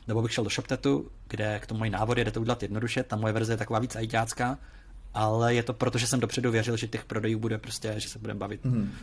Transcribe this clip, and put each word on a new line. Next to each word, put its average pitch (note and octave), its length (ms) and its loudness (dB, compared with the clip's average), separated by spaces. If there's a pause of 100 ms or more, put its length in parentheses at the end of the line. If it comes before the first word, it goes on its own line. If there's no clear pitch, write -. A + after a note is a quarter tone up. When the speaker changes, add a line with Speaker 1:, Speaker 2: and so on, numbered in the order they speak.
Speaker 1:
Nebo A2+ 140 2
bych A2+ 100 0
šel A#2 120 2
do G2+ 60 0
ShopTetu, - 600 0 (180)
kde G#2+ 320 0
k - 60 -12
tomu A2+ 140 -4
mají A2 100 0
návody, A2 340 2
jde A2 60 0
to A#2 100 -2
udělat A#2 220 0
jednoduše. A2 400 -2
Ta - 140 -4
moje A2 160 2
verze A2 200 2
je A2 40 2
taková A2 220 0
víc A#2+ 180 -2
ajťácká, A2+ 640 0 (560)
ale A2+ 400 4
je A#2 80 4
to A#2+ 100 -2
proto, B2 260 2
že A#2 80 2
jsem B2+ 140 2
dopředu A#2+ 300 2
věřil, A2+ 260 2
že A2+ 120 -2
těch - 160 -6
prodejů A2 340 0
bude A2 200 0
prostě, A2 380 -6
že G#2+ 120 -6
se - 100 -10
budeme G#2+ 200 -6
bavit G2+ 260 -4
Speaker 2:
Mhm. A2+ 280 2 (100)